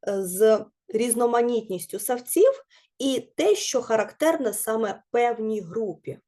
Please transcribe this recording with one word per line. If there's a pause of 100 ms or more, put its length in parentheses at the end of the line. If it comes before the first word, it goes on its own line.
е,
з (240)
різноманітністю
савців (340)
і (160)
те,
що
характерне
саме
певній
групі.